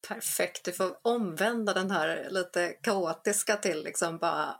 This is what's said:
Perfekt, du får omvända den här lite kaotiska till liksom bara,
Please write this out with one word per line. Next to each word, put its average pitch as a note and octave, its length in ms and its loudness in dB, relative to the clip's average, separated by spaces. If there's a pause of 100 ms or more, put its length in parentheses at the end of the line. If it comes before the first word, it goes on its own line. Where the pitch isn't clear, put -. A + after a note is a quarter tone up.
Perfekt, - 560 -2
du F3+ 80 -4
får F3+ 300 -2
omvända G#3+ 720 2
den F#3+ 160 2
här E3 400 0
lite F3+ 380 0
kaotiska G3+ 880 0
till E3+ 280 0
liksom E3 340 -2
bara, D3+ 260 0 (160)